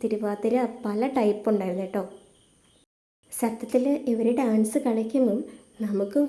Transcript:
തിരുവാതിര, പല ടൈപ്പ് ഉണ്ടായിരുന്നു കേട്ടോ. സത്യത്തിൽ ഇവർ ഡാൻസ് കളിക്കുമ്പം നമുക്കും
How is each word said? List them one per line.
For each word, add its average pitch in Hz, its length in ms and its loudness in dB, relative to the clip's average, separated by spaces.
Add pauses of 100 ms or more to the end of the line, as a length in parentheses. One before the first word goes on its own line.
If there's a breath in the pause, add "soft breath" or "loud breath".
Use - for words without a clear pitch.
തിരുവാതിര, 214 520 -2 (300)
പല 214 220 0 (100)
ടൈപ്പ് 208 360 2
ഉണ്ടായിരുന്നു 185 340 -2
കേട്ടോ. 196 160 -4 (1400)
സത്യത്തിൽ 226 460 0 (260)
ഇവർ 226 160 2 (140)
ഡാൻസ് 220 440 2
കളിക്കുമ്പം 226 540 2 (460 loud breath)
നമുക്കും 202 440 0